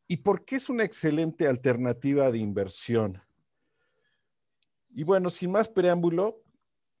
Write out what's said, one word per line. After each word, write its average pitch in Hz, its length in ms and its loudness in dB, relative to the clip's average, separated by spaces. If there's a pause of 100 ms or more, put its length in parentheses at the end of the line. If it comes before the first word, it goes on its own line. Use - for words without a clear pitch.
¿Y 175 120 -4
por 196 260 0
qué - 100 -8
es 262 140 -6
una 233 160 0
excelente 160 640 0
alternativa 127 840 2
de 117 80 -2
inversión? 101 840 -2 (1700)
Y - 160 -10
bueno, 180 280 2
sin 180 200 -6
más 214 180 0
preámbulo, 175 760 0 (560)